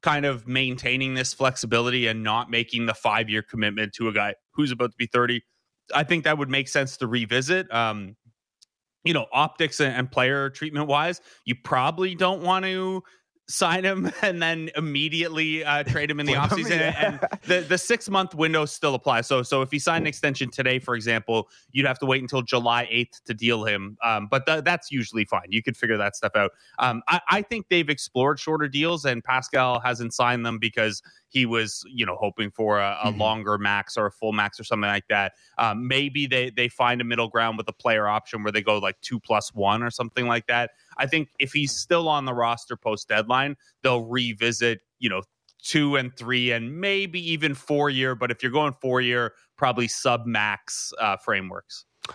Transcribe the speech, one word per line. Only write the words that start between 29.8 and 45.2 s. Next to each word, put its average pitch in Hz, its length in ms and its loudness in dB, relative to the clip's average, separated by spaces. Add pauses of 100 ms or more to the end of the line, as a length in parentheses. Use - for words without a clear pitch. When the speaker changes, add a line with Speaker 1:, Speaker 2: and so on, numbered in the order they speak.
Speaker 1:
signed 120 320 2
them 113 120 -2
because 110 440 0 (260)
he 131 180 0
was, 113 420 -2
you 120 180 -4
know, 90 120 -2
hoping 104 320 -2
for 104 280 0
a, 98 240 0
a 107 80 0
Speaker 2:
Mm-hmm. 107 100 -4
Speaker 1:
longer 107 380 0
max 101 380 -2
or 107 100 2
a 101 40 -4
full 110 220 -2
max 104 260 -2
or 113 60 -14
something 104 240 0
like 101 200 0
that. 101 240 2 (260)
Um, 117 280 0
maybe 139 400 0
they, 127 240 0
they 120 180 0
find 123 320 2
a 120 40 -4
middle 117 240 0
ground 113 300 0
with 107 100 -6
a 110 40 -6
player 110 340 2
option 107 380 -2
where 107 80 0
they 104 100 0
go, 104 160 2
like, 98 240 -2
two 123 180 -6
plus - 320 0
one 104 300 2
or 120 80 -2
something 120 380 -4
like 117 180 0
that. 120 240 0 (260)
I 135 120 0
think 156 220 0 (100)
if 139 120 -2
he's 147 220 0
still 170 340 0
on 147 160 0
the 131 80 -4
roster 117 440 -2
post 107 320 -4
deadline, 123 480 2 (260)
they'll 123 220 2
revisit, 117 800 0 (180)
you 120 80 0
know, 95 140 -2 (380)